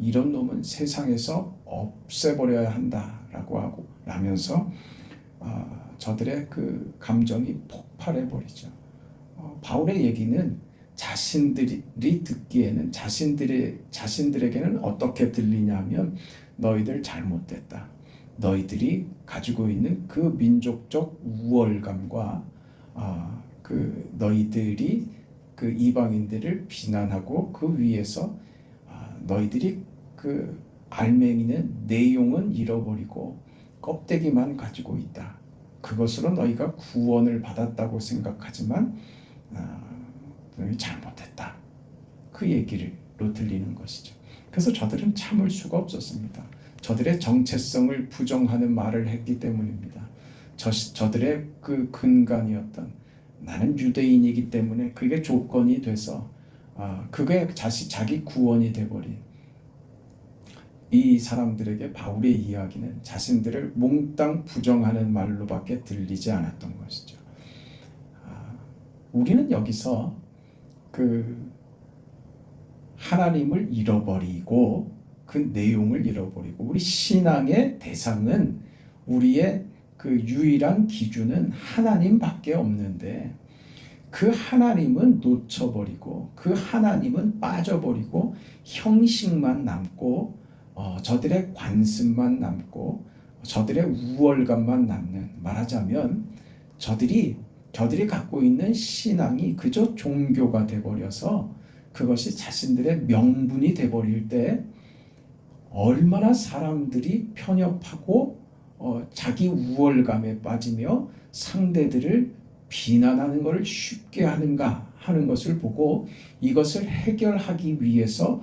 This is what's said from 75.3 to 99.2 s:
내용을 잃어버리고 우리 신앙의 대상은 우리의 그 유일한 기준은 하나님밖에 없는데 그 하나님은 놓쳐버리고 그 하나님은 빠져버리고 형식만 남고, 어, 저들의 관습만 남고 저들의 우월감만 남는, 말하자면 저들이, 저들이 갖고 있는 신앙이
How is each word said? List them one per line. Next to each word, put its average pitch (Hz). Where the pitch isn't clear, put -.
내용을 107
잃어버리고 -
우리 127
신앙의 175
대상은 113
우리의 131
그 127
유일한 147
기준은 117
하나님밖에 196
없는데 104
그 214
하나님은 233
놓쳐버리고 -
그 180
하나님은 208
빠져버리고 170
형식만 175
남고, 113
어, 92
저들의 160
관습만 117
남고 -
저들의 113
우월감만 123
남는, 92
말하자면 113
저들이, 123
저들이 147
갖고 -
있는 160
신앙이 -